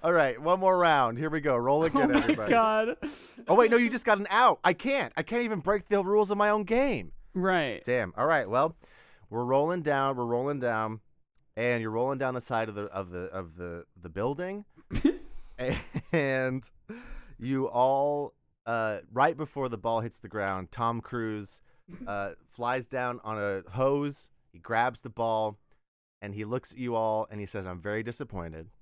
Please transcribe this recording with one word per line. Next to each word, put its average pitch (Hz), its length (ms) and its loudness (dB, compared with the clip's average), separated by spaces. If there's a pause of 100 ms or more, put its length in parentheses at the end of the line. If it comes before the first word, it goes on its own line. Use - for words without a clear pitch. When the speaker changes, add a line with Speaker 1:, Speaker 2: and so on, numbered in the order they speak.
Speaker 1:
All 170 100 2
right, 139 280 4
one 175 180 2
more 185 180 4
round. 139 420 4
Here 156 120 -2
we 156 100 0
go. 139 160 2
Roll 139 280 4
again, - 180 2
Speaker 2:
<laughs> 294 80 4
Oh - 40 2
my 294 80 6
Speaker 1:
everybody. - 280 0
Speaker 2:
God. 220 460 4 (500)
Speaker 1:
Oh, 170 80 6
wait, 226 160 8
no, 240 60 6
you 240 140 6
just 247 140 -4
got 208 140 4
an 202 120 -6
out. 220 340 6
I 185 80 6
can't. 240 440 -2
I 143 60 -2
can't 240 220 -2
even 220 160 -2
break 196 280 0
the 202 140 2
rules 202 300 4
of 202 60 0
my 208 100 4
own 208 160 2
game. 220 480 0 (220)
Speaker 2:
Right. 180 500 0
Speaker 1:
Damn. 120 320 0
All 120 100 0
right, 147 240 2
well, 147 240 2 (560)
we're 117 140 -2
rolling 151 380 2
down, 139 340 0
we're 123 80 -2
rolling 127 340 -2
down, 110 400 -2 (580)
and 120 240 0
you're 110 120 -4
rolling 127 260 0
down 127 160 -2
the 123 60 -4
side 113 280 -2
of 107 60 -10
the, 104 100 -6
of 95 260 -8
the, 90 160 -8
of 87 300 -10
the, 87 280 -10 (160)
the 87 80 -14
building. 143 560 -6 (260)
Speaker 2:
<laughs> - 140 -4 (1080)
Speaker 1:
And 131 560 -2 (720)
you 131 300 -2
all, 139 680 2 (320)
uh, 110 320 -2 (140)
right 139 240 4
before 139 320 -4
the 117 100 -6
ball 113 220 0
hits 113 180 -8
the - 100 -16
ground, 98 440 -4
Tom 117 280 -2
Cruise, 110 600 -6 (480)
uh, 101 220 -4 (180)
flies 120 400 -4
down 123 340 -4
on 107 160 -6
a 101 320 -2
hose. 139 600 0 (220)
He 87 60 -20
grabs 117 440 0
the 117 80 -12
ball, 110 460 0 (640)
and 101 140 -10
he 107 100 -6
looks 123 280 -6
at 120 60 -16
you 120 180 -4
all, 110 340 0
and 107 80 -10
he 101 80 -8
says, 95 220 -8
"I'm 90 120 -10
very 104 220 -4
disappointed." 92 680 -10 (140)